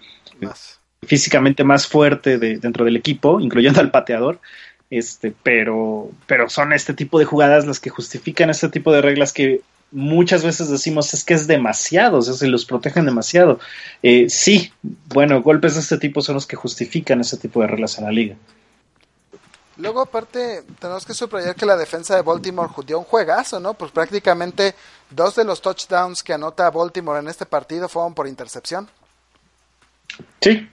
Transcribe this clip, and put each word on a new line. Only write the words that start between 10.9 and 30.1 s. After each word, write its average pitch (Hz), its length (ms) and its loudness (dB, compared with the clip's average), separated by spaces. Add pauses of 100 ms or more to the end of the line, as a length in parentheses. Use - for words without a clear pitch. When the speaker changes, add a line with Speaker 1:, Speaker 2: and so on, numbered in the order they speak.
Speaker 2:
"Es - 120 -6
que 175 100 2
es 151 140 0
demasiado, 156 680 2
o 120 40 2
sea, 127 120 -2
se 135 120 -2
los 120 200 0
protegen 143 380 -2
demasiado". 139 540 2 (460)
Eh, 123 240 6
sí, 190 440 2 (100)
bueno, 143 600 0
golpes 151 320 4
de 160 60 -2
este 156 180 -2
tipo 147 240 -4
son 139 140 -4
los 139 100 -6
que - 80 -12
justifican - 680 -4
ese 120 160 -4
tipo 117 260 -4
de 107 40 2
reglas 107 320 -4
en 107 60 -10
la 107 80 -4
liga. 107 240 -2 (1400)
Speaker 1:
Luego, 220 260 -6
aparte, 233 600 -8 (160)
tenemos 180 280 -12
que 226 80 -14
subrayar 190 400 -6
que 220 100 -6
la 202 100 4
defensa 170 400 -4
de 190 60 2
Baltimore 175 480 -4
ju-, 143 160 -14
dio 151 140 -6
un 170 60 -8
juegazo, 208 560 -2
¿no? 190 120 -8
Pues 165 180 -12
prácticamente 180 840 -2 (340)
dos 165 280 -2
de 226 80 2
los 190 180 -6
touchdowns 180 600 -4
que 170 120 -6
anota 160 360 -2
Baltimore 165 500 -6
en 147 80 -12
este - 180 -12
partido 160 420 -6
fueron 170 240 -6
por 143 160 -8
intercepción. 135 600 -12 (1500)